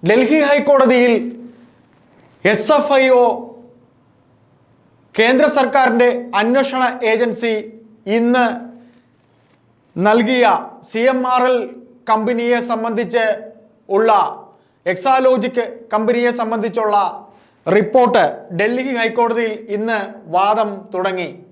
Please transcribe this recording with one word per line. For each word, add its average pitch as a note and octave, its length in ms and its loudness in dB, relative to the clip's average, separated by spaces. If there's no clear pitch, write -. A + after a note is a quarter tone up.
ഡൽഹി A#3+ 300 4
ഹൈക്കോടതിയിൽ C4 600 4
എസ് G#3 320 0
എഫ് D4 220 0
ഐ C4 40 4
ഒ B3 80 6
കേന്ദ്ര B3 280 4
സർക്കാരിൻ്റെ B3+ 500 2
അന്വേഷണ B3+ 420 0
ഏജൻസി A3+ 420 -2
ഇന്ന് A#3+ 260 2
നൽകിയ A3+ 480 2
സി A3+ 120 -4
എം B3+ 80 -2
ആർ B3 140 2
എൽ B3+ 80 2
കമ്പനിയെ A#3 500 0
സംബന്ധിച്ച് A3+ 540 -2
ഉള്ള, A3+ 140 2
എക്സാലോജിക് B3+ 720 0
കമ്പനിയെ A#3 460 0
സംബന്ധിച്ചുള്ള A3 560 -2
റിപ്പോർട്ട് A#3 460 2
ഡൽഹി B3+ 400 -2
ഹൈക്കോടതിയിൽ A3+ 540 -2
ഇന്ന് A3 200 -4
വാദം G#3 340 0
തുടങ്ങി. F#3 360 -4